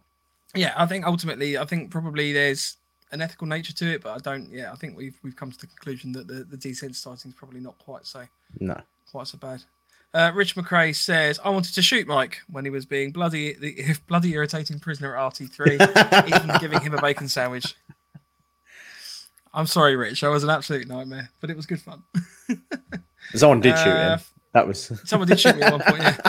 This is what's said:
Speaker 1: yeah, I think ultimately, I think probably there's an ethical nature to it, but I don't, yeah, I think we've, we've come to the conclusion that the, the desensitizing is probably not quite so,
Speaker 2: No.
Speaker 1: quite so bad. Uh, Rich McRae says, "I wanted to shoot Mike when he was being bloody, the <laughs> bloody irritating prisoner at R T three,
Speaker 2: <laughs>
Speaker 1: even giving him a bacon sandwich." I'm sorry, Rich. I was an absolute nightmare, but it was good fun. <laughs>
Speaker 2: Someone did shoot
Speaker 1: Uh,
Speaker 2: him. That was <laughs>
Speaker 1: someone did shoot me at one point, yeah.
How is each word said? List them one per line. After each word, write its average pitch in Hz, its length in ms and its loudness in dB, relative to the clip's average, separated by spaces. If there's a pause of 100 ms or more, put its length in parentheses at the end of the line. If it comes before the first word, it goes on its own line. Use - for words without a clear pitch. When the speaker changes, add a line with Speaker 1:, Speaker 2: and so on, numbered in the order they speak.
(560)
Speaker 1:
yeah, 170 220 0
I 170 80 4
think 180 200 -6
ultimately, 147 520 -2
I 143 80 -4
think 160 260 -6
probably 151 420 -4
there's 143 440 0 (340)
an 156 100 -8
ethical 165 260 -8
nature 160 260 -8
to 170 200 -2
it, 147 100 -6
but - 120 -10
I - 40 -10
don't, 135 320 -10
yeah, 120 200 -14
I - 40 -16
think 135 220 -16
we've, 131 260 -16
we've 127 120 -14
come 131 160 -14
to - 60 -20
the - 100 -20
conclusion 131 460 -14
that 131 140 -14
the, 131 160 -14
the 143 140 -20
desensitizing 127 680 -14
is 127 60 -20
probably 127 280 -20
not 127 180 -18
quite - 260 -20
so, 127 200 -18 (340)
Speaker 2:
No. 190 200 -6 (320)
Speaker 1:
quite - 160 -14
so - 100 -16
bad. 131 260 -16 (500)
Uh, 165 200 4
Rich 190 220 -2
McRae 170 400 0
says, 156 480 0
"I 196 60 -2
wanted 185 260 -2
to 185 60 2
shoot 180 260 2
Mike 135 420 -2
when 139 140 -10
he 139 80 -6
was 135 140 -8
being 139 260 -4
bloody, 160 420 -2
the 147 480 -4
<laughs> - 60 -20
bloody 175 260 2
irritating 151 460 -4
prisoner 139 360 -8
at 135 60 -4
R 131 100 -2
T 135 160 -12
three, 143 260 2
Speaker 2:
<laughs> - 20 0
Speaker 1:
even 185 760 6 (100)
giving 156 180 0
him 151 140 -4
a 143 80 -2
bacon 143 260 -2
sandwich." 127 480 -4 (1800)
I'm 156 140 -2
sorry, 147 300 6
Rich. 123 260 -4
I 143 60 4
was 147 140 2
an 147 60 2
absolute 147 380 -2
nightmare, 131 420 -12 (120)
but 156 80 -10
it 156 80 -10
was 156 80 -12
good 165 160 -8
fun. 147 220 -20 (440)
<laughs> - 880 -12
Speaker 2:
Someone 143 240 8
did 127 180 6
shoot 160 140 4
Speaker 1:
Uh, 160 260 2
Speaker 2:
him. - 20 -8 (340)
That 120 140 6
was - 240 -8 (100)
<laughs> - 40 -20
Speaker 1:
someone 196 220 0
did 190 120 6
shoot 247 180 6
me 147 40 -2
at 214 120 6
one 143 80 -2
point, 165 200 2
yeah. 185 100 4 (180)